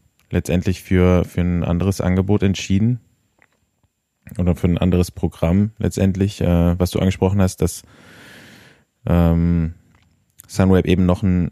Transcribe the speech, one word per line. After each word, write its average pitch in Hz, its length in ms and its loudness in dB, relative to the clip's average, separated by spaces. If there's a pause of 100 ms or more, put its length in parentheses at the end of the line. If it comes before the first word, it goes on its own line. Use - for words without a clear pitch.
(300)
letztendlich 90 540 -2
für, 90 400 2
für - 160 -8
ein 87 240 -2
anderes 90 380 -2
Angebot 95 420 0
entschieden. 101 560 0 (1400)
Oder 87 180 0
für - 120 -2
ein 85 100 0
anderes 90 320 0
Programm 95 680 -2
letztendlich, 95 640 -2
äh, 87 360 2
was 90 140 -2
du - 80 -4
angesprochen 95 420 0
hast, 92 200 -2
dass, - 220 -4 (1200)
ähm, 85 680 2 (720)
Sunweb 95 400 2
eben 90 200 2
noch 90 180 0
ein, 90 280 0